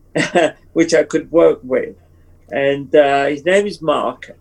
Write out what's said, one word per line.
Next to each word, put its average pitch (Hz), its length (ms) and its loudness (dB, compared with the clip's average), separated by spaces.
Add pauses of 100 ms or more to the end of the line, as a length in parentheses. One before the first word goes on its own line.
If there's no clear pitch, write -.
(160)
<laughs> - 580 -2
which 165 200 0
I 156 100 2
could - 280 -6
work 160 320 4
with. 127 320 -4 (560)
And, 139 440 -2
uh, 139 300 4
his 143 200 -6
name 196 220 2
is 160 140 -10
Mark, 131 600 -4